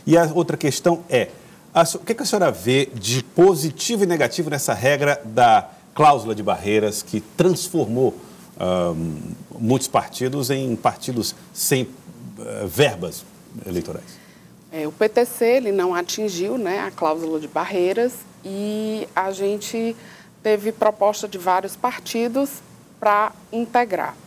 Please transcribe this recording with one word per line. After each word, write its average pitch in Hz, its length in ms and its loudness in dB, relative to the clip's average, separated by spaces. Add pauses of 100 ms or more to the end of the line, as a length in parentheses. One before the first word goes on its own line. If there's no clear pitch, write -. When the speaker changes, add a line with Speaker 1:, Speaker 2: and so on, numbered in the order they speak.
Speaker 1:
E 156 100 6
a 165 160 6
outra 151 240 0
questão 165 440 0 (100)
é, 117 200 2 (440)
a 170 100 6
se-, - 120 -4
o - 40 -10
que - 140 -2
que 226 80 -8
a 233 40 -4
senhora 180 260 2
vê 127 420 0
de 117 300 -2
positivo 180 800 4
e - 20 2
negativo 156 420 0
nessa 139 240 -2
regra 139 520 2
da 113 440 4 (260)
cláusula 135 400 4
de 104 100 -8
barreiras 104 580 0
que - 180 -4
transformou, 131 920 0 (460)
ahn, 87 560 -2 (420)
muitos 117 300 0
partidos 127 600 -2
em 135 280 -2
partidos - 580 -4 (180)
sem, 131 360 -2 (500)
eh, 107 280 -8
verbas 147 580 -2 (420)
eleitorais? 85 560 -8 (480)
Speaker 2:
É, 156 160 -6
o 151 60 -6
P 214 160 0
T 240 180 2
C, - 180 -4
ele 240 280 2
não 185 200 2
atingiu, 185 640 -4
né, 196 300 -4
a 190 60 -8
cláusula 160 480 -2
de 147 80 -12
barreiras 190 640 -2 (300)
e 214 720 -6
a 190 160 0
gente 208 640 -4 (480)
teve 214 300 0
proposta 214 560 0
de 190 80 -10
vários 185 400 0
partidos 247 760 -2 (480)
pra 208 320 2 (220)
integrar. 226 640 -2 (100)